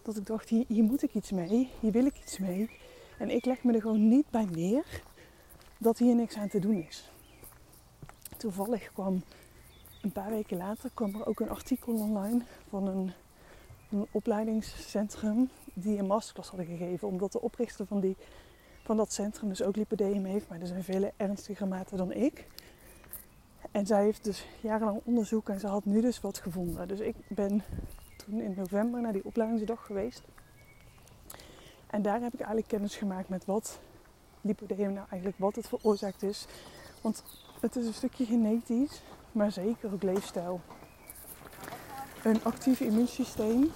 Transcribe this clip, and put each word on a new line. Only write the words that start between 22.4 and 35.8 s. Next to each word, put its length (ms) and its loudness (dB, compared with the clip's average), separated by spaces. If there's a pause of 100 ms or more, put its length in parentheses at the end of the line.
En 140 0
zij 180 6
heeft 200 2
dus 220 -4 (160)
jarenlang 420 0
onderzoek 460 2
en 100 -2
ze 80 -4
had 180 0
nu 160 6
dus 200 2
wat 160 -6
gevonden. 500 -4
Dus 120 -4
ik 160 -2 (120)
ben 360 2 (640)
toen 160 -4
in 140 -4
november 460 0
naar 120 -2
die 120 -2
opleidingsdag 600 0
geweest. 380 -4 (1600)
En 140 -2
daar 200 2
heb 120 -4
ik 60 -12
eigenlijk 280 -2
kennis 280 -2
gemaakt 340 -4
met 160 -4
wat 340 -2 (640)
lipödem 520 -2
nou 160 -8
eigenlijk, 300 -6
wat 160 2
het 120 -6
veroorzaakt 560 0